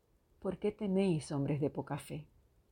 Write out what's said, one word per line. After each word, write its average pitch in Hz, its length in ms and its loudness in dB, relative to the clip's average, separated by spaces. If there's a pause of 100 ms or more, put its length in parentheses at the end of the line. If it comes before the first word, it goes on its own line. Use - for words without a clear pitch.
(400)
"¿Por 190 180 -4
qué 208 140 0
teméis, 190 580 2
hombres 139 300 0
de 143 100 2
poca 139 260 -4
fe?". 151 300 -10 (460)